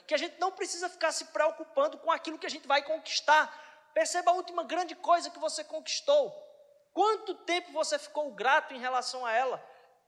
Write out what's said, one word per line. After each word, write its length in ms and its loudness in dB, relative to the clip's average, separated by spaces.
que 80 -2
a 60 2
gente 200 -8
não 120 0
precisa 360 -6
ficar 240 -2
se 140 -6
preocupando 720 0
com 140 -2
aquilo 260 -2
que 80 -12
a 40 -4
gente 180 -12
vai 160 4
conquistar. 1080 0
Perceba 380 2
a 60 6
última 280 -4
grande 300 -4
coisa 380 2
que 80 -18
você 240 -4
conquistou. 680 0
Quanto 400 2
tempo 380 -4
você 260 -2
ficou 380 -6
grato 400 2
em 40 -12
relação 460 -4
a 60 -2
ela? 320 0